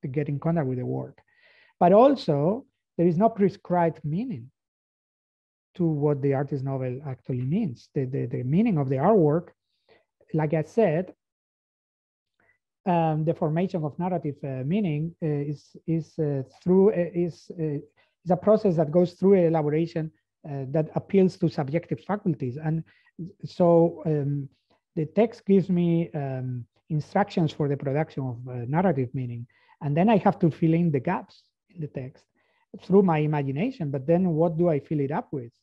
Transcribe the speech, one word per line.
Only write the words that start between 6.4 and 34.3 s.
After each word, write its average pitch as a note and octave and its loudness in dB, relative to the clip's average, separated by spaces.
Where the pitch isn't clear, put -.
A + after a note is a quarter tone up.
novel C3 -6
actually B2+ -8
means. D3+ -4
The, C3 -2
the, C3 -6
the B2+ -8
meaning E3+ 0
of C3+ -2
the C3+ -2
artwork, E3 2
like D#3 -2
I D#3 0
said, F3+ 0
um, D#3+ 0
the D#3+ 0
formation E3+ -2
of C#3 -8
narrative, E3+ -4
uh, C3 -8
meaning, E3 -2
uh, E3 -4
is, D3 -6
is, E3 -4
uh, C#3+ -2
through, F#3+ 6
uh, F3 -2
is, F3 -4
uh, D#3+ -2
is E3 -4
a F3+ 4
process G3+ 2
that D#3 0
goes F3 2
through G3 4
elaboration, D#3+ 0
uh, C#3+ -8
that D#3 -2
appeals F#3 2
to E3+ 0
subjective D3+ -4
faculties. D3+ -4
And D#3 -4
so, E3+ 4
um, C#3+ -2
the D#3 -4
text - -2
gives G3 4
me, E3+ 2
um, C3 -6
instructions E3+ -2
for D3 -2
the C#3+ -2
production C#3+ -4
of, B2+ -8
uh, B2 -8
narrative D3 0
meaning. A#2+ -8
And C#3+ -2
then F#3 4
I A3+ 4
have - 0
to E3 2
fill D#3+ 0
in E3+ 2
the C#3 0
gaps - -8
in F3 -20
the D3 -10
text C3+ -14
through G3 6
my E3 4
imagination. D3+ -2
But C3+ -6
then F3 2